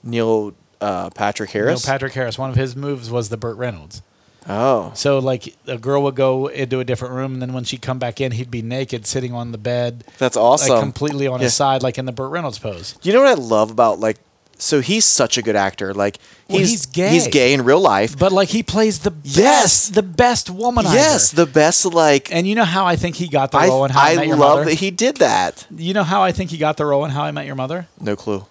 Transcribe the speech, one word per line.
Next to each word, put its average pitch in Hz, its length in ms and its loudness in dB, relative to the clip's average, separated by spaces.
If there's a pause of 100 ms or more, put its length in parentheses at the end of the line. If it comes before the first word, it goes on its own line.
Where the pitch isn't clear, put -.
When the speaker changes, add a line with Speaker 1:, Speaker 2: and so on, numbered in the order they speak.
Speaker 1:
Neil, 113 500 0 (260)
uh, 92 320 -4
Patrick 101 400 -4
Harris? 117 340 -2
Speaker 2:
Neil 135 80 -2
Patrick 135 200 -6
Harris. 120 240 -6
One 131 120 -6
of 123 60 -8
his 127 200 -2
moves 135 360 -8
was 117 180 -4
the 113 80 -8
Burt 113 200 -8
Reynolds. 101 440 -10 (460)
Speaker 1:
Oh. 113 480 0
Speaker 2:
So, 139 240 0
like, 127 340 -4 (140)
a 131 100 -8
girl 139 260 0
would 135 120 -2
go 131 320 0
into 131 320 -4
a 127 40 -4
different 127 300 -6
room, 131 200 -8
and 127 80 -8
then 127 120 -8
when 127 100 -8
she'd 120 180 -10
come 127 180 -6
back 120 200 -6
in, 131 120 -2
he'd 120 180 -6
be 117 140 -6
naked, 123 420 -8
sitting 123 280 -6
on 120 180 -8
the 113 80 -12
bed. 120 440 -4 (140)
Speaker 1:
That's 127 200 0
awesome. 131 320 4
Speaker 2:
Like, 120 120 6
completely 139 460 -4
on 127 120 -4
his 123 140 0
Speaker 1:
Yeah. - 40 -2
Speaker 2:
side, 135 260 0
like 127 160 -4
in 131 60 -8
the 131 60 -8
Burt 131 200 -8
Reynolds 156 260 -8
pose. 101 460 -12
Speaker 1:
You 185 100 0
know 247 80 6
what 277 80 6
I 247 60 6
love 110 340 2
about, 110 300 2
like, 110 180 -2 (400)
so - 220 0
he's 190 260 0
such - 320 2
a 117 60 -6
good 107 120 0
actor. 98 380 -2
Like, 101 240 -2 (320)
Speaker 2:
Well, 196 100 0
Speaker 1:
he's, 185 120 4
Speaker 2:
he's 185 160 -4
gay. 175 220 -2
Speaker 1:
he's 156 180 4
gay 131 260 4
in 131 100 0
real 139 160 6
life. 117 380 2
Speaker 2:
But, 185 140 2
like, 190 180 2
he 226 140 -2
plays 214 360 0
the 202 140 -4 (100)
Speaker 1:
Yes. 208 680 4
Speaker 2:
best, 196 40 -10
the 202 100 2
best 220 520 0
womanizer. 220 380 0
Speaker 1:
Yes, 277 380 4
the 160 160 4
best, 151 380 4
like, 156 480 2
Speaker 2:
And 170 140 0
you 208 80 0
know 233 100 2
how 185 220 -2
I 175 80 2
think 175 220 -4
he 170 100 -6
got 139 240 0
the 135 80 2
Speaker 1:
I, 170 80 4
Speaker 2:
role 135 180 2
in 135 60 -2
How 131 100 4
I 151 100 6
Speaker 1:
I 170 40 4
Speaker 2:
Met 147 120 0
Your 156 100 2
Speaker 1:
love 143 220 6
Speaker 2:
Mother? 151 120 0
Speaker 1:
that 160 40 2
he 190 140 -2
did 240 280 0
that. - 580 0
Speaker 2:
You 170 180 -6
know 202 100 0
how 190 200 0
I 185 80 2
think 180 180 -6
he 160 80 -10
got 151 200 -2
the 151 100 -2
role 143 180 0
in 139 60 -6
How 143 120 -4
I 151 80 -4
Met 143 140 -8
Your 139 100 -10
Mother? 156 320 -8 (120)
Speaker 1:
No 104 160 -4
clue. 101 360 -6